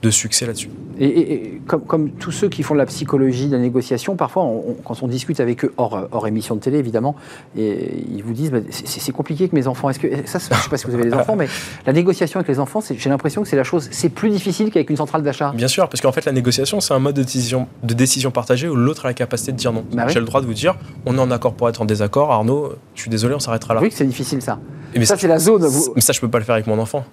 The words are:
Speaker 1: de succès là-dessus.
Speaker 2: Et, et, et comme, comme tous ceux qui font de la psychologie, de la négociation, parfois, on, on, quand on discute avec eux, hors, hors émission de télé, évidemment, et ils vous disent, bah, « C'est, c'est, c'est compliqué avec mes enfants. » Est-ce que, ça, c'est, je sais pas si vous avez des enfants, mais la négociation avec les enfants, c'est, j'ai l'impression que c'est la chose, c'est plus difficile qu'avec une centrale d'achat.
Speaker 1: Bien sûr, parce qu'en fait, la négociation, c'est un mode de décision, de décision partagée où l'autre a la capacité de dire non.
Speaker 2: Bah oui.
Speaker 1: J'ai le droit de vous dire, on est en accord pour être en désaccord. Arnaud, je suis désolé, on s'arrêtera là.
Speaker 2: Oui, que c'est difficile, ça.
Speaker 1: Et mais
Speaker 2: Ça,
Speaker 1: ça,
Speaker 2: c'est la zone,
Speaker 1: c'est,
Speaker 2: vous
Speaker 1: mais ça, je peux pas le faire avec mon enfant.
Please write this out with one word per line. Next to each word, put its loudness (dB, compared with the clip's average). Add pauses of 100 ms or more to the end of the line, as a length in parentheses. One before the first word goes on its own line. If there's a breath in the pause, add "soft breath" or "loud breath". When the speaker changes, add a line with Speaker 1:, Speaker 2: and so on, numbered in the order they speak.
Speaker 1:
de 4
succès 0
là-dessus. -6 (300)
Speaker 2:
Et, 4
et, 4
et -6
comme, 0
comme 0
tous -10
ceux 0
qui -6
font 0
de 4
la 4
psychologie, 0
de 0
la 2
négociation, 0
parfois, 0
on, 0
on, -6 (100)
quand -8
on -4
discute -4
avec 0
eux, 0
hors, -2
hors -2
émission -2
de -2
télé, 0
évidemment, 0 (420 loud breath)
et -4 (100)
ils -8
vous -6
disent, -2
bah, « 2 (100)
C'est, -12
c'est, -8
c'est -6
compliqué -2
avec 0
mes 2
enfants. » -2
Est-ce -4
que, -2 (200)
ça, -6
c'est, -2
je 2
sais -6
pas -2
si -6
vous -4
avez 2
des 2
enfants, 2
mais 2 (400 loud breath)
la 4
négociation 2
avec 0
les 2
enfants, -2
c'est, -6
j'ai -2
l'impression 0
que -2
c'est 0
la 4
chose, 0
c'est 2
plus 0
difficile 0
qu'avec 2
une 0
centrale 0
d'achat. 0
Speaker 1:
Bien 2
sûr, 2
parce -6
qu'en 4
fait, -2
la 2
négociation, 2
c'est 0
un 4
mode 2
de 2
décision, 0 (140)
de 0
décision 2
partagée 0
où -2
l'autre 2
a 0
la -2
capacité -4
de -4
dire 0
non. -4
Speaker 2:
Bah 0
oui. 2
Speaker 1:
J'ai 4
le -2
droit 2
de -2
vous -4
dire, 0 (320 loud breath)
on 0
est 4
en 2
accord 0
pour 0
être -4
en 0
désaccord. 2
Arnaud, 2 (200)
je -14
suis -8
désolé, 2
on -2
s'arrêtera -2
là. 4
Speaker 2:
Oui, 4
que -10
c'est 2
difficile, -2
ça. -4 (340 loud breath)
Speaker 1:
Et 2
mais 4
Speaker 2:
Ça, 4
Speaker 1:
ça, -4
Speaker 2:
c'est 2
la 6
zone, 6
Speaker 1:
c'est, 6
Speaker 2:
vous 0
Speaker 1:
mais 4
ça, 4
je 0
peux -2
pas 2
le -4
faire 2
avec 0
mon 2
enfant. -2